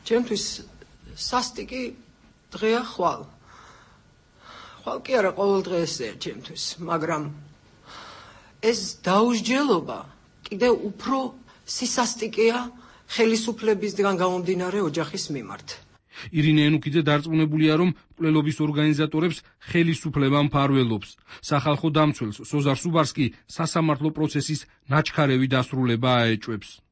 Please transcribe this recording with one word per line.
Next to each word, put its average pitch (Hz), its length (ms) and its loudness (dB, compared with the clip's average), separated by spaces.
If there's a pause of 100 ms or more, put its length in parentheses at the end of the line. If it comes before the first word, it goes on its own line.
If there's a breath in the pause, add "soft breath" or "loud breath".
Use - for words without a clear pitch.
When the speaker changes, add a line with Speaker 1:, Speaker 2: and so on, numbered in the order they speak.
Speaker 1:
ჩემთვის 233 440 0 (680)
სასტიკი - 680 -6 (640)
დღეა 220 340 0
ხვალ. 170 400 -2 (1500 loud breath)
ხვალ 254 260 -10
კი 262 140 -4
არა, 196 180 4
ყოველ 196 300 2
დღე 185 160 -2
ესეა 127 360 -4
ჩემთვის, - 480 -10 (140)
მაგრამ 165 460 -4 (1400 loud breath)
ეს 226 220 2 (160)
დაუსჯელობა 220 1000 2 (420)
კიდევ 226 400 0
უფრო 247 380 -4 (460 soft breath)
სისასტიკეა 226 960 0 (440 loud breath)
ხელისუფლებისგან 214 1120 0
გამომდინარე 180 640 0
ოჯახის 165 480 -2
მიმართ. 104 400 -10 (600 loud breath)
Speaker 2:
ირინე 151 360 4
ენუქიძე 156 380 2
დარწმუნებულია, 156 720 2
რომ 175 160 4 (160 soft breath)
მკვლელობის 156 520 0
ორგანიზატორებს 151 840 0 (200 soft breath)
ხელისუფლება 147 800 2
მფარველობს. 135 680 2 (300 loud breath)
სახალხო 147 500 0
დამცველს, 147 500 0
სოზარ 143 360 0
სუბარს 160 360 0
კი 143 140 0 (180 loud breath)
სასამართლო 156 680 0
პროცესის 151 500 -2 (240 soft breath)
ნაჩქარევი 135 640 2
დასრულება 127 680 0
აეჭვებს. 113 560 0 (220)